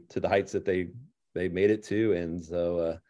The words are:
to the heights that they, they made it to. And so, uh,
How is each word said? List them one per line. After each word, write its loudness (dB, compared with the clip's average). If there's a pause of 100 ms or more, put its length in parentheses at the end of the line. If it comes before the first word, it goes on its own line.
to -4
the -2
heights 2
that -2
they, 0 (440)
they -2
made 4
it 0
to. 2
And -2
so, -2
uh, 0 (120)